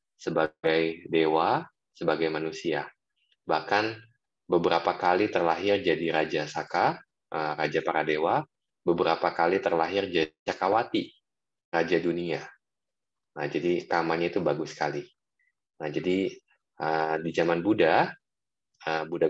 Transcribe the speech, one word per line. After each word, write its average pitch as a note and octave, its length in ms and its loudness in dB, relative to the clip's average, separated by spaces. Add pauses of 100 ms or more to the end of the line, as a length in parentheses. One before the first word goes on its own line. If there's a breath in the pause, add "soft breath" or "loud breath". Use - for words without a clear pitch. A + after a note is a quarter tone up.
(200)
sebagai E2 880 0
dewa, E2 560 2 (320)
sebagai D#2+ 360 0
manusia. D#2 560 -4 (600)
Bahkan A2 480 0 (520)
beberapa E2+ 520 2
kali F#2+ 320 2
terlahir F2+ 480 2
jadi E2 320 0
Raja D#2 360 0
Saka, F#2 520 -2 (320)
eh, D#2 240 -4
Raja D#2 280 -2
para D#2 200 0
dewa, E2+ 400 0 (400)
beberapa E2+ 480 2
kali F2+ 320 2
terlahir F2+ 480 0
jadi D#2+ 320 -2
Cakawati, G2 640 -2 (640)
Raja E2 320 2
Dunia. E2+ 400 -2 (960)
Nah, D2 80 -2
jadi E2+ 400 -2
kamanya E2+ 420 0
itu F#2 140 -2
bagus D2+ 320 -2
sekali. D2 320 -4 (760)
Nah, D2+ 100 -4
jadi, F2+ 400 0 (480)
eh, D#2+ 440 0
di E2 100 -4
zaman E2+ 320 2
Buddha, G#2 420 4 (800)
eh, D#2+ 220 -2
Buddha E2 200 2